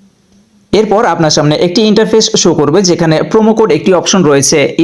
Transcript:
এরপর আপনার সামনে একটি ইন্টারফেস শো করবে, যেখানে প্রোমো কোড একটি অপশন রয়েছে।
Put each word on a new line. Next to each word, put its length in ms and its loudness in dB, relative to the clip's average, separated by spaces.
এরপর 220 0
আপনার 220 0
সামনে 180 0
একটি 140 -2
ইন্টারফেস 340 2
শো 80 2
করবে, 180 0
যেখানে 260 0
প্রোমো 280 2
কোড 100 0
একটি 120 -2
অপশন 200 -2
রয়েছে। 280 0